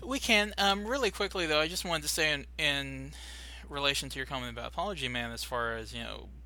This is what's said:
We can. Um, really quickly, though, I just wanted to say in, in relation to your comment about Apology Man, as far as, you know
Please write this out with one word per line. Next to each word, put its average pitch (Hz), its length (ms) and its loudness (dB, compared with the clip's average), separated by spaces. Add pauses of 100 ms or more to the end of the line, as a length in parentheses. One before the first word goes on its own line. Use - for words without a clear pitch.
We 262 160 -2
can. 208 400 6
Um, 202 280 4
really 247 240 2
quickly, 185 360 0
though, 151 140 6
I 156 80 4
just 180 160 -2
wanted 165 180 0
to 151 60 -2
say 156 240 4
in, 143 140 -2 (120)
in 139 540 0 (560)
relation 139 400 2
to 139 100 -6
your 131 80 -4
comment 123 260 -4
about 120 160 -6
Apology 170 400 -2
Man, 120 220 -2
as 117 140 -6
far 117 320 0
as, 113 160 -8
you 120 100 -8
know 110 260 -8 (180)